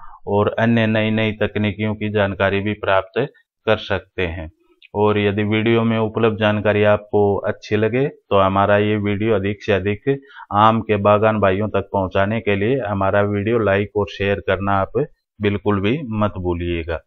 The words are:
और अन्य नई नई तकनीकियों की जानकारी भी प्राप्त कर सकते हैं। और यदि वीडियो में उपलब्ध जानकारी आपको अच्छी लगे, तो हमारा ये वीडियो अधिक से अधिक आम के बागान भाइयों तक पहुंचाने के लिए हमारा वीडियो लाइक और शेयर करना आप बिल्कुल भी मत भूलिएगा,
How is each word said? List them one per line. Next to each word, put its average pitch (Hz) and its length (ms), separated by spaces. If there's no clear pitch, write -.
और 101 320
अन्य 113 280
नई 110 240
नई 107 200
तकनीकियों 107 640
की 107 140
जानकारी 98 500
भी 104 140
प्राप्त 101 540
कर 110 120
सकते 92 500
हैं। 80 240
और 104 240
यदि 104 240
वीडियो 110 400
में 113 160
उपलब्ध 113 380
जानकारी 104 460
आपको 104 540
अच्छी - 380
लगे, 113 320
तो - 320
हमारा 98 380
ये 107 200
वीडियो 104 380
अधिक 98 280
से 107 100
अधिक 104 480
आम 110 280
के 107 140
बागान 104 440
भाइयों 101 300
तक 101 240
पहुंचाने 98 460
के 101 160
लिए 113 240
हमारा 101 420
वीडियो 104 380
लाइक 101 360
और 101 120
शेयर 98 320
करना 98 340
आप 98 180
बिल्कुल 101 400
भी 117 220
मत 107 340
भूलिएगा, 87 680